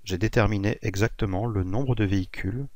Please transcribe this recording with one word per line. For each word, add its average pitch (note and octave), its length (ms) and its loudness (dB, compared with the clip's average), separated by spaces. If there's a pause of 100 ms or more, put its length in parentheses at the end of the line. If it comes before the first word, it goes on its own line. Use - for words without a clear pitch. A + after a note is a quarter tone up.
J'ai F#2+ 140 -2
déterminé G#2 640 2
exactement G2+ 640 0
le G2+ 160 0
nombre G#2+ 320 0
de A2 80 2
véhicules G2 720 -2